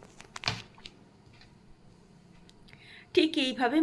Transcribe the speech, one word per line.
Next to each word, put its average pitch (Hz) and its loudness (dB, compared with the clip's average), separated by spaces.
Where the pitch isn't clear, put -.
ঠিক 311 4
এইভাবে 254 0